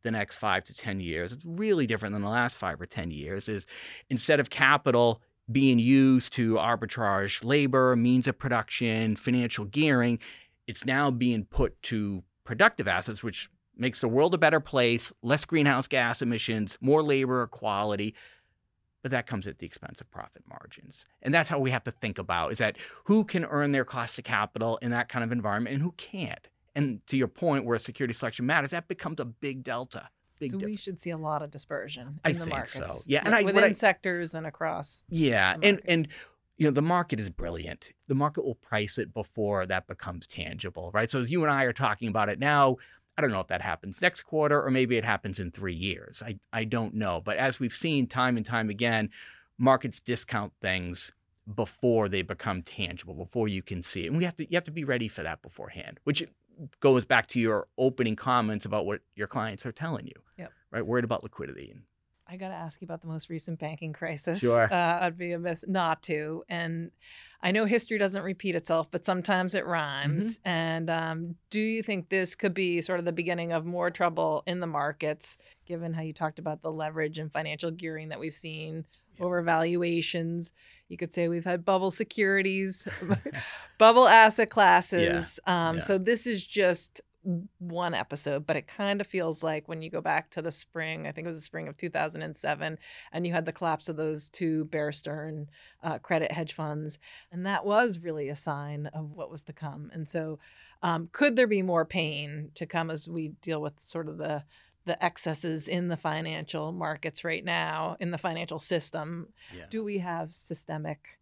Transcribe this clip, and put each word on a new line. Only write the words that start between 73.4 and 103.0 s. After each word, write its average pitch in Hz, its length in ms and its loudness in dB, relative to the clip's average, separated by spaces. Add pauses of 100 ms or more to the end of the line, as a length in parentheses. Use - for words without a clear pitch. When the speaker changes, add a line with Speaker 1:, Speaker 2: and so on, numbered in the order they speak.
Speaker 2:
of 160 140 0
more 175 260 0
trouble 165 560 0
in 180 140 -2
the 170 60 -4
markets, 151 680 -4 (280)
given 170 280 -6
how 160 100 -4
you 160 100 -6
talked 156 260 -4
about 156 220 -6
the 160 100 -6
leverage 156 480 -4
and 160 140 -8
financial 156 380 -4
gearing 160 380 -10
that 135 100 -8
we've 151 140 -8
seen 156 520 -10 (320)
Speaker 1:
Yeah. 180 80 -6
Speaker 2:
over 180 160 0
valuations? 170 1120 0 (340)
You 175 100 -12
could 170 160 -6
say 170 140 0
we've 170 180 -2
had 180 200 -2
bubble 185 260 2
securities, 190 960 0 (140)
<laughs> 196 400 -2
Speaker 1:
<laughs> - 360 -14
Speaker 2:
bubble 233 300 12
asset 220 420 12
classes. 175 960 4
Speaker 1:
Yeah. 170 240 2
Speaker 2:
Um, 165 80 0
Speaker 1:
Yeah. 165 60 -4
Speaker 2:
so 196 140 2
this 226 280 2
is 214 180 -2
just - 580 0 (580)
one 170 340 -4
episode, 143 520 -4
but 151 120 0
it - 100 -6
kind 202 320 -2
of 202 80 -4
feels 165 360 -2
like 156 260 -4
when 160 120 -8
you 160 80 -10
go 170 120 -6
back 160 300 -2
to 170 100 -6
the 160 100 -4
spring, 160 560 -8
I 147 60 -8
think 160 100 -12
it 170 60 -6
was 160 80 -8
the 151 40 -12
spring 160 280 -10
of 147 80 -14
two 175 120 -8
thousand 160 320 -2
and 156 140 -8
seven, 156 420 -4 (360)
and 175 120 -2
you 170 60 -2
had 165 140 0
the 165 80 -6
collapse 160 340 -2
of 160 80 -6
those 156 340 -4
two 160 360 -2
Bear 151 260 -4
Stearns, 151 560 -8 (340)
uh, 160 180 -4
credit 165 340 0
hedge 160 180 -4
funds. 151 480 -6 (320)
And 175 140 -6
that 196 200 -2
was 208 340 4
really 156 280 -6
a 143 80 -4
sign 147 520 -6
of 156 240 -8
what 156 200 -12
was 151 120 -16
to 156 100 -14
come. 147 400 -10
And 160 160 -8
so, 156 280 -4 (440)
um, 165 320 0
could 277 240 4
there 247 100 6
be 202 140 2
more 170 240 2
pain 151 720 -4
to 170 100 -6
come 165 260 -4
as 160 160 -8